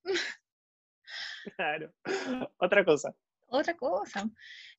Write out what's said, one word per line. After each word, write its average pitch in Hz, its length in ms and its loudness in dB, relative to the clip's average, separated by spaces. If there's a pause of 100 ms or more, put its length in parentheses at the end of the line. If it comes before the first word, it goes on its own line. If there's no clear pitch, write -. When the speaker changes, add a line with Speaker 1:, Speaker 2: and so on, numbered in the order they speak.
Speaker 1:
<laughs> - 1500 -8
Speaker 2:
Claro. 160 360 -2 (680)
Otra 190 260 6
cosa. 151 300 4 (320)
Speaker 1:
Otra 311 300 0
cosa. 254 520 -2 (500)